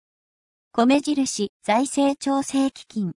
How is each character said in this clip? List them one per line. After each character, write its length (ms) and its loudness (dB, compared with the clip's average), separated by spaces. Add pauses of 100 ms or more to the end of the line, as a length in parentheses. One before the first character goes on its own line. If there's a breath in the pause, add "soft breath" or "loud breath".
(720)
米 300 4
印、 480 -2 (120)
財 220 0
政 320 0
調 260 -2
整 280 0
基 160 -18
金、 300 -6